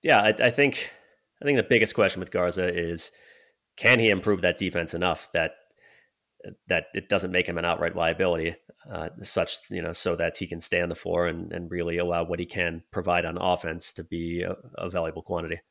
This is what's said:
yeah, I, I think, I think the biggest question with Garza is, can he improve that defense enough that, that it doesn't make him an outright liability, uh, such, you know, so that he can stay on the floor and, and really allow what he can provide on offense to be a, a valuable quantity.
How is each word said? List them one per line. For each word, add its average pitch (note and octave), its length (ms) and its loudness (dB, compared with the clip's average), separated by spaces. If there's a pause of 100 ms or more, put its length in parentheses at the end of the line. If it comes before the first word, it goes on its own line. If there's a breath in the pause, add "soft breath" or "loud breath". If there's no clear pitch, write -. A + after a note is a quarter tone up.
yeah, D3 180 8
I, G#2+ 280 4
I - 20 8
think, - 420 2 (500 loud breath)
I - 40 -6
think C#3+ 120 4
the A2 60 2
biggest A2 300 4
question F#2+ 260 2
with F2+ 120 -8
Garza F2+ 360 0
is, E2+ 440 -4 (640 soft breath)
can A#2+ 220 6
he A2+ 100 6
improve F#2+ 320 2
that F2 160 2
defense F2 360 -2
enough E2+ 400 0
that, D#2+ 180 0 (1160 soft breath)
that E2 180 0 (100)
it F#2+ 120 -8
doesn't F#2 240 0
make F2+ 160 0
him E2+ 120 -4
an E2 60 -2
outright E2+ 300 -2
liability, E2+ 600 0 (360)
uh, E2 180 -8 (120)
such, - 380 -4 (100)
you F2+ 140 -6
know, E2 100 -6
so F2 220 -2
that E2+ 220 -2
he F#2 100 -6
can E2+ 120 -8
stay F2 220 0
on F2 80 0
the E2+ 60 -6
floor F2 320 0
and, E2 260 -6
and F2 160 -8
really E2+ 300 -2
allow E2+ 240 0
what E2+ 160 -4
he F2 80 -6
can E2+ 420 -4
provide F2 360 0
on E2 120 -6
offense F2 560 -2
to - 100 -12
be E2+ 380 -4
a, F2+ 140 -4 (200)
a F2+ 140 -6
valuable E2+ 320 -4
quantity. E2+ 380 -6 (120)